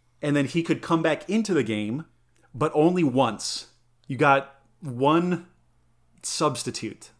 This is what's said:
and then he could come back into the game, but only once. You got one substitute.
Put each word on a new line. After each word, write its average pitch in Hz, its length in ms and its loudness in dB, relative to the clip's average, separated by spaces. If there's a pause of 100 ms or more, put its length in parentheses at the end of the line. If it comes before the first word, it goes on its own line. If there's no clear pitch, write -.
(220)
and 147 140 0
then 143 100 2
he 165 160 -2
could 165 200 -2
come 165 200 0
back 160 280 -2
into 214 240 0
the 143 100 2
game, 107 400 -4 (500)
but 151 220 -2
only 170 300 4
once. 123 600 -2 (400)
You 131 100 -6
got 139 380 2 (260)
one 165 680 0 (760)
substitute. - 960 -4